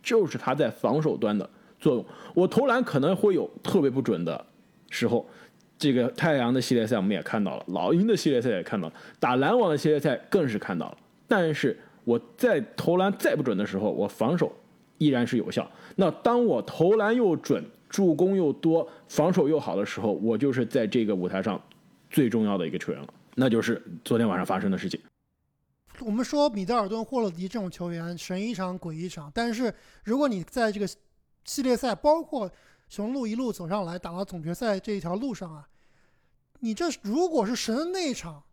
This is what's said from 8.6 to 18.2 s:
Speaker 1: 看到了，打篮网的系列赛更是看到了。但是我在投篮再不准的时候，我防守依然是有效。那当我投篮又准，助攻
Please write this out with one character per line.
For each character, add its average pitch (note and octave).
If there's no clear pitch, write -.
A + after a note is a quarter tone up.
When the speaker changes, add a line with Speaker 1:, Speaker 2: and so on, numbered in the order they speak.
Speaker 1:
看 A2
到 E2
了， -
打 B2+
篮 D3
网 G3
的 D3
系 D3+
列 D3+
赛 C3+
更 E3
是 G#2
看 F2+
到 -
了。 -
但 E3+
是 C#3
我 A#2
在 G3+
投 E3+
篮 F#3+
再 -
不 D3
准 A2+
的 G#2
时 F#2+
候， G2+
我 G2+
防 C3
守 E3
依 D3+
然 A#2+
是 B2
有 -
效。 -
那 F#3
当 A#3+
我 D#3+
投 F3
篮 A3
又 G#3+
准， G#2
助 F#3
攻 F#3